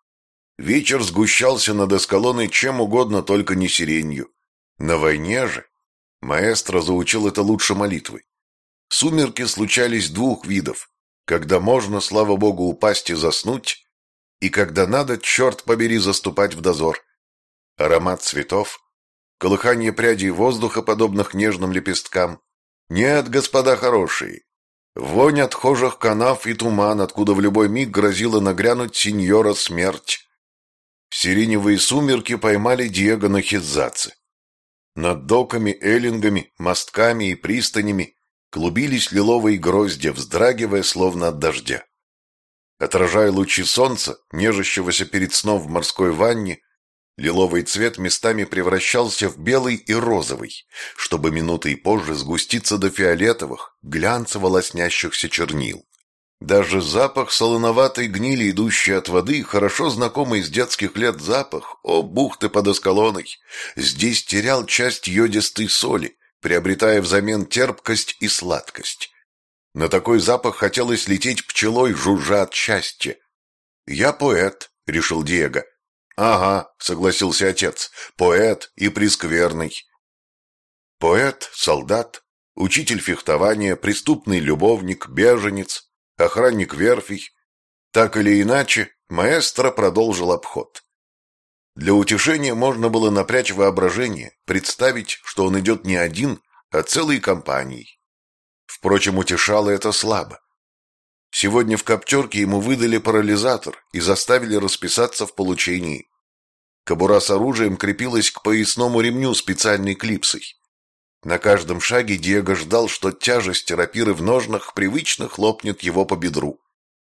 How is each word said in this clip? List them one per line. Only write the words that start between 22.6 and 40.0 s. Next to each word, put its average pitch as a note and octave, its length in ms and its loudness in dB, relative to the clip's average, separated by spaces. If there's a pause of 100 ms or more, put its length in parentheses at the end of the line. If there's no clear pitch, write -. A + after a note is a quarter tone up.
Нет, B2+ 400 2
господа C3 480 2
хорошие, G2 680 0 (500)
вонь C3 460 2
отхожих B2+ 580 0
канав A2+ 480 0
и A#2 80 -4
туман, G#2+ 460 0
откуда G2+ 340 2
в G2 60 2
любой G#2 280 4
миг A#2 220 -2
грозила G#2 480 2
нагрянуть G2 560 0
сеньора G#2 600 2
смерть. - 680 -4 (880)
Сиреневые G#2 680 2
сумерки B2+ 580 0
поймали A2 500 2
Диего G2+ 420 2
на G2 140 2
Хидзаце. D2 720 -4 (800)
Над D#2+ 320 -2
доками, A2+ 540 0
эллингами, A2 760 0
мостками G2+ 760 0
и E2+ 40 -2
пристанями G#2 840 -2 (340)
клубились A2 640 -2
лиловые G#2+ 460 4
гроздья, E2+ 540 0